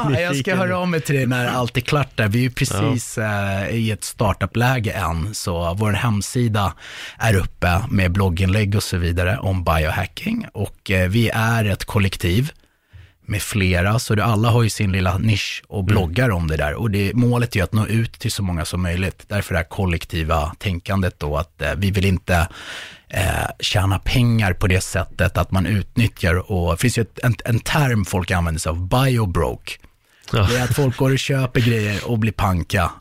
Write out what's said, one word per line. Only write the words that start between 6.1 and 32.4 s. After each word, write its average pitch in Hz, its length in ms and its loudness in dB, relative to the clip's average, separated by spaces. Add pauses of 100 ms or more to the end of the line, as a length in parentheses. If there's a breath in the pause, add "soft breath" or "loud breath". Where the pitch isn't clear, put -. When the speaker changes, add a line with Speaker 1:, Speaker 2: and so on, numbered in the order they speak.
Speaker 1:
är 113 160 2
uppe 90 540 0
med 92 220 2
blogginlägg 98 640 2
och 101 80 0
så - 140 -4
vidare 87 400 0
om 92 260 -2
biohacking. 90 880 -2
Och, - 380 -6
eh, 92 180 2
vi 110 240 2
är 113 320 0
ett 101 200 -2
kollektiv 98 680 0 (720 soft breath)
med 104 160 -4
flera, 95 580 0
så - 160 0
det, 104 100 2
alla 113 240 2
har 117 140 4
ju 110 60 2
sin 101 220 -2
lilla 92 260 0
nisch 107 500 -2
och - 120 -6
Speaker 2:
Mm. 95 60 -2
Speaker 1:
bloggar 92 440 2
om 87 180 0
det 78 100 0
där. 73 160 0
Och 110 180 -2
det, 98 220 0
målet 120 420 2
är - 40 0
ju 92 40 2
att - 100 -2
nå 110 140 2
ut 113 320 -2
till 117 120 -2
så - 120 -4
många 85 220 -2
som 90 160 -4
möjligt. 90 460 -2
Därför 101 260 -4
det 87 60 0
här 85 100 -4
kollektiva 80 880 -2
tänkandet 95 600 -2
då, 73 180 -2
att, - 240 -6
eh, 71 160 0
vi 98 140 0
vill 98 140 2
inte, 90 420 2 (640 loud breath)
eh, - 380 -2 (120)
tjäna 98 400 2
pengar 113 540 2
på - 140 -2
det 90 140 2
sättet - 560 -2
att 87 140 0
man 92 140 2
utnyttjar, 90 840 0
och 87 220 0
det - 40 -2
finns 123 200 0
ju 117 40 4
ett, - 220 -8
en, 120 120 2 (100)
en 117 140 0
term 127 460 0
folk 92 260 -2
använder 85 280 0
sig - 100 -4
av, 87 180 -4
biobroke. 98 880 0 (600 soft breath)
Speaker 2:
Ja. 107 180 4
Speaker 1:
Det 123 60 2
är 123 60 0
att 120 120 -2
folk 131 220 2
går 131 140 2
och 131 80 2
köper 135 420 0
grejer 107 480 0
och 117 100 0
blir 110 120 2
panka, 90 680 0